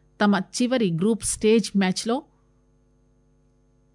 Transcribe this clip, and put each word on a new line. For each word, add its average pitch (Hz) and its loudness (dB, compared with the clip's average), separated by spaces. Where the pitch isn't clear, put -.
తమ 202 2
చివరి 247 0
గ్రూప్ 214 -2
స్టేజ్ 214 2
మ్యాచ్లో 190 -2